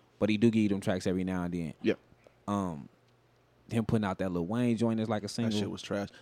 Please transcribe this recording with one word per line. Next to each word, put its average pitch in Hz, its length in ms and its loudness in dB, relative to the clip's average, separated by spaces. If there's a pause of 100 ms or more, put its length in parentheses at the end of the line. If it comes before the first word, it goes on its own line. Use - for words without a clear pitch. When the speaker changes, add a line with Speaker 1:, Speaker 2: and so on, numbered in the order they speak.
(200)
Speaker 1:
but 104 80 2
he 107 80 2
do 113 140 6
give 110 120 4
you 104 60 4
them 98 120 0
tracks 92 280 -2
every 92 160 2
now 92 200 -2
and 87 100 -4
then. 85 280 -6
Speaker 2:
Yeah. 107 120 2 (520)
Speaker 1:
Um, 92 420 -4 (800)
him 113 160 0
putting 107 200 2
out 95 140 -2
that 92 140 -2
Lil 87 140 -2
Wayne 120 300 0
joint 113 240 0
is 110 80 -2
like 107 140 -2
a 104 40 -10
Speaker 2:
That - 40 -8
Speaker 1:
single. 113 280 -2
Speaker 2:
shit 101 120 0
was 95 120 -8
trash. 101 260 -4 (140)